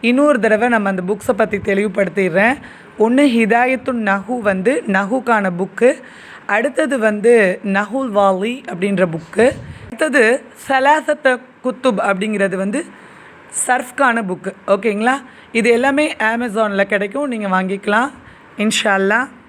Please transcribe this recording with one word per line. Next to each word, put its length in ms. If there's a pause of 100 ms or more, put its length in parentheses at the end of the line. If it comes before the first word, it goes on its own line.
இன்னொரு 400
தடவை 280
நம்ம 200
அந்த 140
புக்ஸை 340
பத்தி 220
தெளிவுபடுத்திடுறேன். 960 (420)
ஒண்ணு 240 (120)
ஹிதாயத்துன் 720
நஹு 320
வந்து 320 (140)
நஹுக்கான 720
புக்கு, 320 (560)
அடுத்தது 520
வந்து 340 (440)
நஹுல் 400
வாலி 380 (160)
அப்படின்ற 340 (100)
புக்கு, 320 (400)
அடுத்தது 360 (460)
சலாசத்த 680 (280)
குத்துப் 380
அப்படிங்கிறது 640
வந்து 160 (840)
சர்ஃப்கான 500 (140)
புக்கு. 220 (140)
ஓகேங்களா? 500 (360)
இது 180
எல்லாமே 360 (260)
Amazon-ல 520
கிடைக்கும், 500
நீங்க 140
வாங்கிக்கலாம் 640 (480)
இன்ஷா 400
அல்லாஹ். 300 (200)